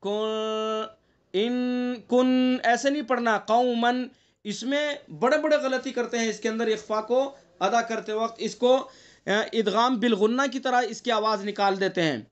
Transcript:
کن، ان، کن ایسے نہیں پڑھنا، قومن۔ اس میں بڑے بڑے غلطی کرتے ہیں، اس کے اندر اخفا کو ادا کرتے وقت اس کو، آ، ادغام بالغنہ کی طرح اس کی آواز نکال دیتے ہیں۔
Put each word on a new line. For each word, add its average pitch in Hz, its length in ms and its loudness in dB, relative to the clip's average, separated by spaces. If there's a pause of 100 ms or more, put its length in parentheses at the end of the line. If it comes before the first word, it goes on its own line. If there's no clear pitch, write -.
کن، 220 840 -4 (460)
ان، 247 640 -2 (140)
کن 254 540 4
ایسے 240 280 2
نہیں 285 120 -2
پڑھنا، 240 360 0
قومن۔ 240 720 2 (360)
اس 208 180 -6
میں 285 320 -2 (240)
بڑے 262 200 2
بڑے 302 180 2
غلطی 262 360 -2
کرتے 240 260 -4
ہیں، 226 100 0
اس 214 120 -4
کے - 80 -4
اندر 220 180 -2
اخفا 214 340 -2
کو 254 340 0 (260)
ادا 233 220 2
کرتے 226 300 -6
وقت 226 260 -2
اس 220 160 -4
کو، 247 220 4 (500)
آ، - 40 -6 (220)
ادغام 220 480 2
بالغنہ 226 420 2 (100)
کی 269 60 -6
طرح 254 300 0
اس 226 140 -10
کی 247 80 -6
آواز 214 340 0
نکال 202 360 0
دیتے 185 220 0
ہیں۔ 151 160 0 (120)